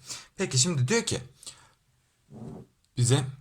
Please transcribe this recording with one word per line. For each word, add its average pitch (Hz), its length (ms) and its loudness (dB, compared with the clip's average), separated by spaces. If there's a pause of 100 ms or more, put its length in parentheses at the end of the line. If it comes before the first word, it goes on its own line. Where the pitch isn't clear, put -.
(360)
Peki 180 220 0
şimdi 131 300 2
diyor 226 140 4
ki - 180 -4 (1800)
bize 123 280 4 (160)